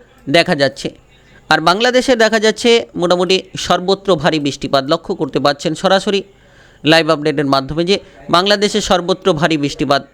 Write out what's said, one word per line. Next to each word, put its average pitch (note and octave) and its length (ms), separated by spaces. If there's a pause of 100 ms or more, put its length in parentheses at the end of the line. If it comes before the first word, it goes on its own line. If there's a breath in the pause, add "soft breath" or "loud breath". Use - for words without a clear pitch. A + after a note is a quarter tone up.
(280 soft breath)
দেখা E3 260
যাচ্ছে। C#3 360 (580 soft breath)
আর D#3 120
বাংলাদেশে A#3+ 560
দেখা A3 240
যাচ্ছে A3 460 (100)
মোটামুটি F3+ 460 (140)
সর্বত্র F#3 600
ভারী D#3 220
বৃষ্টিপাত C#3 500
লক্ষ্য E3+ 260
করতে D3+ 260
পারছেন D3 340
সরাসরি F#3+ 480 (600 soft breath)
লাইভ D#3+ 260
আপডেটের D3 360
মাধ্যমে C3+ 380
যে F#3 140 (320 loud breath)
বাংলাদেশে G3+ 500
সর্বত্র F#3 520
ভারী D#3+ 240
বৃষ্টিপাত। C#3+ 460 (120)